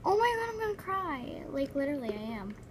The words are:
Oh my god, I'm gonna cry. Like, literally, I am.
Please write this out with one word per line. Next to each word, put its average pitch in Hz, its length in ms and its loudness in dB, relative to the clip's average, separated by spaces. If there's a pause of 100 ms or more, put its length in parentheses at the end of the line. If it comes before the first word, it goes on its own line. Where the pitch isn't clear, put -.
Oh 403 140 6
my 466 200 6
god, 453 120 0
I'm 440 100 -4
gonna 427 240 -2
cry. 359 680 -2
Like, 277 240 -2
literally, 277 340 0
I 208 120 -2 (180)
am. 202 160 -6 (160)